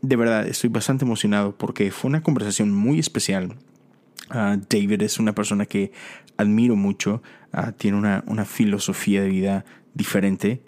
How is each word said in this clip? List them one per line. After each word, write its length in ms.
de 160
verdad 320
estoy 220
bastante 340
emocionado 540
porque 320
fue 180
una 140
conversación 520
muy 240
especial. 580
Ah, 280
David 340
es 180
una 160
persona 300
que 260
admiro 380
mucho. 480
Ah, 180
tiene 260
una, 300
una 180
filosofía 800
de 60
vida 360
diferente. 720